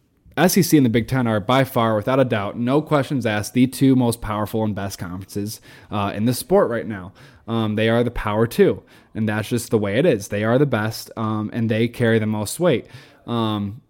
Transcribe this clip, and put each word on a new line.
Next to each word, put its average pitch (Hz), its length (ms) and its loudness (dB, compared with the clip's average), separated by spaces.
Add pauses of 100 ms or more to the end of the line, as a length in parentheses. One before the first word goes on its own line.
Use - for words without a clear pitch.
(360)
S 226 220 4
E 185 40 4
C 156 160 4
and 135 80 6
the 120 40 4
Big 110 180 0
Ten 127 200 -2
are 110 120 2
by 127 240 2
far, 113 320 0
without 131 240 0
a 131 60 4
doubt, 104 320 -4
no 127 240 0
questions 139 440 -2
asked, 104 280 -2
the 127 140 4
two 135 280 4
most 120 260 0
powerful 107 420 -2
and 107 120 -2
best 98 240 -8
conferences, 98 600 -10 (280)
uh, 101 260 -4
in 104 100 -2
the 123 80 2
sport 175 360 2
right 110 180 -4
now. 95 260 -12 (340)
Um, 110 280 -2
they 110 120 2
are 117 160 4
the 120 80 -2
power 110 340 0
two, 185 380 2 (320)
and 107 120 -2
that's 107 200 -2
just - 240 -4
the 117 60 2
way 104 200 0
it 156 80 2
is. 117 220 2
They 104 160 -4
are 117 140 2
the 147 80 4
best, 110 500 -4
um, 107 380 -4
and 113 180 -2
they 113 160 2
carry 113 320 2
the 107 60 -2
most 107 340 -4
weight. 156 280 2 (380)
Um, 110 640 -4